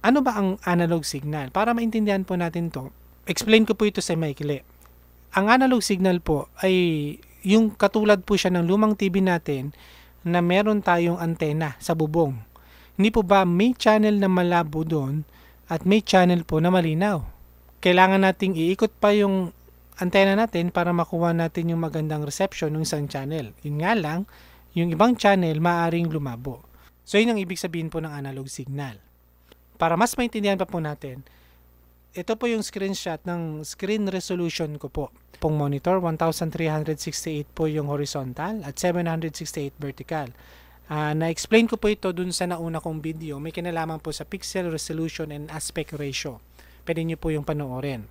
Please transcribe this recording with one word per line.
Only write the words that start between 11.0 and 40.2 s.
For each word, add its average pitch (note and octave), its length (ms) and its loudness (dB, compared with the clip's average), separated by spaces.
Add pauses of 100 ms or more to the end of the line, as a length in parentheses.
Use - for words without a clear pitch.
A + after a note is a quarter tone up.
antena D#3+ 640 -2
sa E3 160 -2
bubong. D3+ 560 0 (400)
Hindi G3+ 160 2
po A3 160 2
ba F#3+ 240 6
may G3 240 4
channel G#3+ 480 4
na F#3+ 80 4
malabo E3+ 560 2
doon D3+ 400 -2 (400)
at E3+ 240 -2
may G3+ 160 4
channel F3+ 400 4
po D#3+ 160 0
na E3+ 80 4
malinaw? F3 560 2 (560)
Kailangan F#3 400 6
nating F#3+ 320 2
iikot F3+ 480 0
pa G#3 160 4
yung F#3+ 320 2 (480)
antena G3 400 4
natin F3+ 320 0
para F3 240 0
makuha E3+ 400 0
natin E3 400 -2
yung E3 80 -2
magandang D#3 400 -4
reception D#3 560 -4
ng D#3 80 -2
isang D3 240 -4
channel. C#3 560 -8
Yun D3 160 -6
nga G3+ 160 0
lang, E3+ 320 -4 (480)
yung E3+ 160 0
ibang A3 240 4
channel F#3 400 2
maaring E3+ 560 0
lumabo. C3 560 -8 (400)
So, - 80 0
yun A3+ 160 4
ang G#3 80 0
ibig F#3 160 -6
sabihin E3 320 -6
po D#3+ 160 -6
ng D3+ 80 -10
analog C3+ 400 -10
signal. C3+ 480 -10 (800)
Para E3 160 4
mas A3+ 240 4
maintindihan G3+ 400 0
pa F#3 80 -2
po - 80 -6
natin, D3 480 -8 (880)
ito A3 240 -4
po A#3 80 -6
yung A3+ 160 0
screenshot F#3+ 640 -6
ng E3 400 -6
screen G#3 480 -4
resolution F3 640 -4
ko C#3+ 160 -12
po. C#3+ 160 -4 (320)
Pong D#3 160 0
monitor, C#3+ 400 0
one E3+ 240 -2
thousand E3 320 -2
three E3 160 -2
hundred D#3 320 -2
sixty-eight D3+ 560 -8
po D#3+ 160 0
yung D3 160 -4
horizontal D3 800 -6
at C3+ 80 -12
seven F3 320 0
hundred E3 240 -4
sixty-eight D3 480 -8
vertical. C#3+ 480 -8 (640)